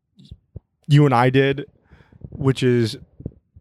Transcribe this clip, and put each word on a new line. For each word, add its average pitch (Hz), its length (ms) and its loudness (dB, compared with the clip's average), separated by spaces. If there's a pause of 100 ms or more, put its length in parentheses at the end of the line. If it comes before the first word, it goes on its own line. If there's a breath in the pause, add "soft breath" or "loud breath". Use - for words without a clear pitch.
(880)
you 147 180 4
and 135 100 2
I 123 160 2
did, 135 360 -2 (640 soft breath)
which 135 320 -4
is 120 340 0 (640)